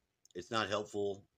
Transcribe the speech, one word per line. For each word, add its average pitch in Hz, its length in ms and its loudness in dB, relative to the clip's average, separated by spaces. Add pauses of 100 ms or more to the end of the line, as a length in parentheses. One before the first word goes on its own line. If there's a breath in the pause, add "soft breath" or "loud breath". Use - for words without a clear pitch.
(340)
It's 90 160 -10
not 110 180 2
helpful, 101 560 0 (140)